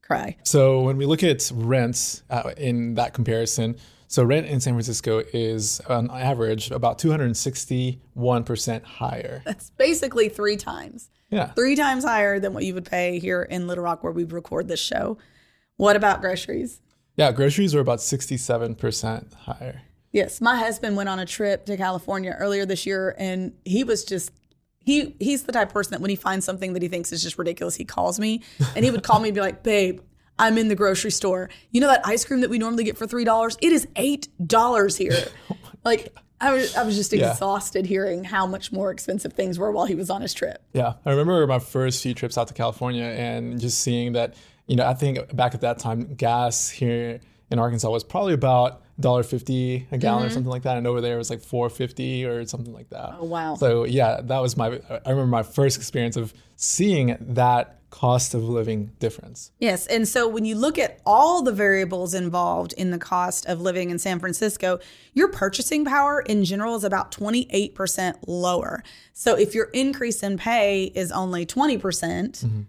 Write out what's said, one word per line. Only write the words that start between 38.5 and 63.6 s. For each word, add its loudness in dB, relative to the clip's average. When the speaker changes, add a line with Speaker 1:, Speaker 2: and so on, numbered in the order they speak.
Speaker 1:
more -2
expensive -6
things -2
were 0
while 0
he 0
was -4
on -4
his -6
trip. -6
Speaker 2:
Yeah, 0
I 0
remember 4
my 2
first -2
few -2
trips -4
out 0
to -16
California -2
and -6
just -2
seeing 0
that, 0
you 2
know, 4
I 2
think -2
back 2
at -4
that 0
time, -4
gas 0
here -2
in 0
Arkansas 0
was 0
probably 0
about 4
a -8
dollar 4
fifty -2
a -4
gallon 2
or 0
Speaker 1:
Mm-hmm. -2
Speaker 2:
something -2
like -6
that. 0
And -4
over 0
there -2
it -2
was, -6
like, -8
four -2
fifty -4
or -4
something -10
like -20
that. -12
Speaker 1:
Oh, -6
wow. -4
Speaker 2:
So 4
yeah, 2
that -2
was 0
my, 0
I -8
remember 2
my 2
first 2
experience -4
of -6
seeing 2
that 2
cost 2
of 0
living -2
difference. -6
Speaker 1:
Yes. 0
And 2
so 2
when -2
you -4
look 0
at -2
all 6
the 2
variables 2
involved -2
in -2
the -2
cost -2
of -4